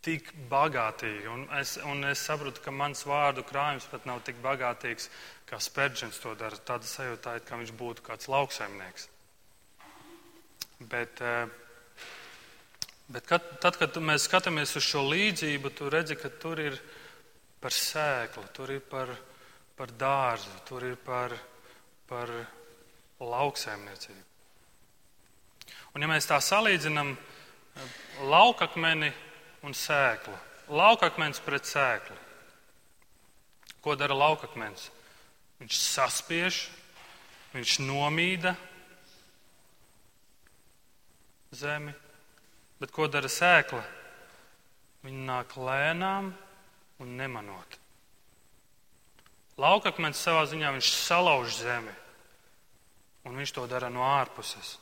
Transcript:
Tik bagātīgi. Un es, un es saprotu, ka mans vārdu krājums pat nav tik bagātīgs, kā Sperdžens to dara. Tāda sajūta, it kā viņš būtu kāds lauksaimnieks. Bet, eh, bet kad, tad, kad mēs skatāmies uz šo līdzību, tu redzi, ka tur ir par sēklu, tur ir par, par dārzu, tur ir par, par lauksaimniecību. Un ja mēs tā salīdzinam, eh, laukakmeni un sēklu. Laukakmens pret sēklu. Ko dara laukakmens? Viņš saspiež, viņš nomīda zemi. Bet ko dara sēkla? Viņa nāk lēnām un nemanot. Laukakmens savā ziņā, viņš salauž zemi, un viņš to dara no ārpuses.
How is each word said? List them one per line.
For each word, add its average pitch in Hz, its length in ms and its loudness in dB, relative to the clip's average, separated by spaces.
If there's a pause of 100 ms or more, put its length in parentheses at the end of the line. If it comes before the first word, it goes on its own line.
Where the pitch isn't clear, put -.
Tik 160 300 -4 (180)
bagātīgi. 113 800 2
Un 131 220 -10
es, 139 240 -4
un 143 280 -6
es 139 140 0
saprotu, 143 420 -4
ka 143 100 -8
mans 139 340 -4
vārdu 143 400 2
krājums 143 440 -2
pat 127 160 -12
nav 123 200 -8
tik 120 180 -10
bagātīgs, 127 680 -4 (380)
kā 107 140 -10
Sperdžens 127 580 -2
to 110 160 -8
dara. 107 220 -8
Tāda 120 260 -6
sajūta, 120 540 -8
it 117 100 -10
kā 123 100 -10
viņš 117 140 -8
būtu 117 320 -10
kāds - 240 -10
lauksaimnieks. 101 800 -4 (1700)
Bet, 120 420 -6
eh, 120 240 0 (1600)
bet 120 180 -10
kad, 170 340 2
tad, 180 180 4
kad 156 160 0
mēs 156 320 2
skatāmies 170 500 2
uz 143 60 0
šo 139 240 2
līdzību, 151 680 0
tu 143 120 -6
redzi, 156 280 0
ka - 140 -10
tur 165 280 -8
ir 147 220 -4 (840)
par 127 80 -4
sēklu, 127 720 0 (100)
tur 135 220 -8
ir 135 160 -8
par, 127 240 -4 (640)
par 120 160 -8
dārzu, 123 560 2 (160)
tur 127 160 -8
ir 123 140 -4 (100)
par, 123 300 -2 (760)
par 120 220 -6 (880)
lauksaimniecību. 107 1000 -4 (1700)
Un 147 100 -2
ja 156 60 2
mēs 156 160 2
tā 147 160 6
salīdzinam, 156 720 4
eh, - 800 -18 (320)
laukakmeni 165 840 8 (500)
un 143 140 -8
sēklu. 123 580 2 (380)
Laukakmens 170 680 6
pret 139 280 -2
sēklu. 127 480 2 (1700)
Ko 147 120 0
dara 139 200 0
laukakmens? 139 760 0 (720)
Viņš 120 180 -2
saspiež, 170 840 2 (920)
viņš 123 320 2
nomīda 165 720 0 (3000)
zemi. 147 400 -6 (840)
Bet 135 100 -8
ko 156 160 2
dara 139 220 0
sēkla? 160 540 6 (1200)
Viņa 135 220 -10
nāk 127 280 -4
lēnām 170 800 0 (720)
un 123 160 -10
nemanot. 104 600 -8 (1800)
Laukakmens 165 640 4
savā 160 260 4
ziņā, 151 280 -2
viņš 123 200 2
salauž 143 640 4
zemi, 117 320 -4 (1400)
un 123 80 -10
viņš 139 180 -6
to 127 140 -4
dara 127 240 -2
no 123 140 0
ārpuses. 131 760 0